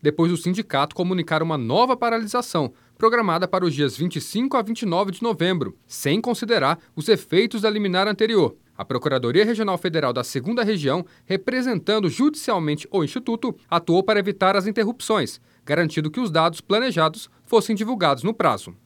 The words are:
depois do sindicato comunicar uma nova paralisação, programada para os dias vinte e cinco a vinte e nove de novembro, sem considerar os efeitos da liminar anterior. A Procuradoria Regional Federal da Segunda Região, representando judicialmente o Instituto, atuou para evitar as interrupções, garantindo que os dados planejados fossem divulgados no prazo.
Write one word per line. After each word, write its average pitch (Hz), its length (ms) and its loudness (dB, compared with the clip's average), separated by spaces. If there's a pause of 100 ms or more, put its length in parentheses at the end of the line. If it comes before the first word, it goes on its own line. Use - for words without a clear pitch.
depois 151 280 2
do 175 80 0
sindicato 175 560 -2
comunicar 175 480 -2
uma 160 160 -2
nova 185 380 2
paralisação, 226 760 -2 (240)
programada 208 500 2
para 185 180 0
os 160 80 0
dias 135 220 0
vinte 170 220 -4
e 135 40 -6
cinco 262 360 -2
a 240 40 2
vinte 220 200 -6
e 240 40 -4
nove 190 260 0
de 185 120 -8
novembro, 175 540 0 (100)
sem 156 320 0
considerar 214 580 0 (160)
os 151 140 -6
efeitos 214 540 2
da 214 80 2
liminar 196 360 0
anterior. 208 500 2 (220)
A 101 60 -8
Procuradoria 131 640 2
Regional 208 320 0
Federal 156 340 -2
da 120 140 -2
Segunda 196 360 -4
Região, 175 440 0 (200)
representando 214 840 0
judicialmente 190 840 0
o 190 100 0
Instituto, 226 540 -4 (140)
atuou 170 340 2
para 208 160 2
evitar 196 380 2
as 190 100 0
interrupções, 214 720 -2 (260)
garantindo 151 460 0
que 247 80 -4
os 233 100 -2
dados 160 300 0
planejados 185 680 -2 (160)
fossem 220 300 2
divulgados 185 480 0
no 208 100 -2
prazo. 110 420 -2 (100)